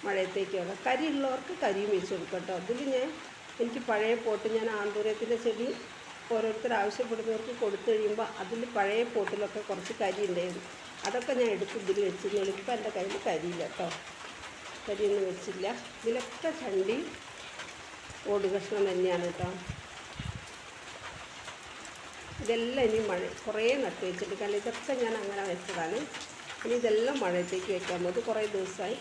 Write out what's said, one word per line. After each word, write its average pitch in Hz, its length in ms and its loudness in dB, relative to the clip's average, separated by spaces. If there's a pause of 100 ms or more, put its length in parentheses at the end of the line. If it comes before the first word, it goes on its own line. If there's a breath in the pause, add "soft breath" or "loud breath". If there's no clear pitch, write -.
മഴയത്തേക്ക് 190 520 2
വെക്കാം. 180 280 -2
കരി 262 260 4
ഉള്ളവർക്ക് 269 420 0 (100)
കരിയും 202 320 2
വെച്ച് 180 180 0
കൊടുക്കാം 180 280 -2
കേട്ടോ. 190 180 -4
അതിൽ 233 180 0 (180)
ഞാൻ, 269 120 2 (540)
എനിക്ക് 233 260 0
പഴയ 220 240 4 (140)
പോട്ട്, 214 200 2 (120)
ഞാൻ 220 100 2 (120)
ആന്തൂര്യത്തിൻ്റെ 214 680 2
ചെടി 226 220 2 (680)
ഓരോരുത്തർ 220 460 2
ആവശ്യപ്പെടുന്നവർക്ക് 220 720 0 (100)
കൊടുത്തു 202 300 2
കഴിയുമ്പോൾ 214 360 2 (140)
അതിൽ 226 180 -4 (160)
പഴയ 208 260 4 (120)
പോട്ടിലൊക്കെ 202 540 0
കുറച്ച് 190 340 -4
കരി 190 260 2
ഉണ്ടായിരുന്നു, 180 340 0 (440)
അതൊക്കെ 240 340 0
ഞാൻ 233 160 6
എടുത്ത് 196 260 -2
ഇതിൽ 190 160 4 (100)
വെച്ചിരുന്നു. 196 540 0
ഇപ്പം 247 140 -2
എൻ്റെ 214 200 -2
കയ്യിൽ 196 200 0 (100)
കരിയില്ല 170 400 0
കേട്ടോ, 175 220 -2 (1000)
കരിയൊന്നും 202 440 4
വെച്ചില്ല. 185 360 -4 (340)
ഇതിലൊക്കെ 247 500 0 (100)
ചണ്ടി 196 360 2 (1400)
ഓട് 196 220 4
കഷ്ണം 202 360 2
തന്നെയാണ് 180 400 4
കേട്ടോ. 180 180 -2 (3000)
ഇതെല്ലാം 233 460 2
ഇനി 220 200 4
മഴ 185 140 2 (240)
കുറേ 214 180 0 (200)
നട്ട് 175 240 -4
വെച്ചിട്ട്, 180 340 -2
കാരണം 202 200 0
ഇതൊക്കെ 240 300 -2 (100)
ഞാൻ 226 200 2
അങ്ങനെ 196 200 -2 (100)
വെച്ചതാണ്. 180 460 -2 (640)
ഇനി 233 180 4
ഇതെല്ലാം 240 420 6
മഴയത്തേക്ക് 180 520 2
വെക്കാൻ 180 220 -2
പോകുന്നത് 180 300 2
കുറേ 214 160 2 (100)
ദിവസമായി. 190 460 -2